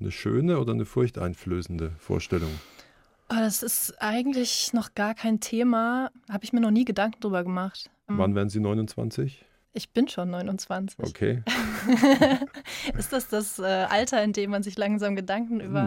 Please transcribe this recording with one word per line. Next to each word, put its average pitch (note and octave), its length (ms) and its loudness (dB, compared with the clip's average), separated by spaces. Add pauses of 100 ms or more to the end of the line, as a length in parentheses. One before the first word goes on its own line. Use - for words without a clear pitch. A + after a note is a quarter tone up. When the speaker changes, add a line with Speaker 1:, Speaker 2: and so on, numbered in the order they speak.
Speaker 1:
eine G2+ 100 -4
schöne C#3 480 2
oder A#2 160 0
eine A2+ 100 0
furchteinflößende F2+ 1120 -2
Vorstellung? F2 520 -2 (800)
Speaker 2:
Oh, A3+ 80 0
das A3 240 0
ist - 400 -4
eigentlich B3 720 0
noch A3+ 200 0
gar G#3 200 0
kein A3 260 0
Thema. A#3+ 680 2 (200)
Hab G3+ 140 -6
ich - 80 -12
mir A#3+ 80 4
noch A3 120 6
nie A#3+ 120 6
Gedanken A3 360 0
drüber F#3+ 240 0
gemacht. F#3 440 -4 (200)
Mhm. G3+ 100 0
Speaker 1:
Wann G2 160 4
werden G2+ 160 2
Sie G#2+ 100 0
neunundzwanzig? A2 880 -2 (300)
Speaker 2:
Ich - 140 -10
bin B3 180 2
schon F3+ 220 -6
neunundzwanzig. F#3+ 720 -6
Speaker 1:
Okay. A2+ 460 -2
Speaker 2:
<laughs> B3+ 1500 2
Ist G#3 160 -4
das B3+ 160 -2
das, G#3+ 300 -2
äh, G3 60 -6
Alter, G3+ 580 2
in G#3 100 2
dem G3+ 180 -2
man G3+ 120 0
sich G3 160 -6
langsam G#3 380 0
Gedanken G#3+ 420 -2
über C3 280 -2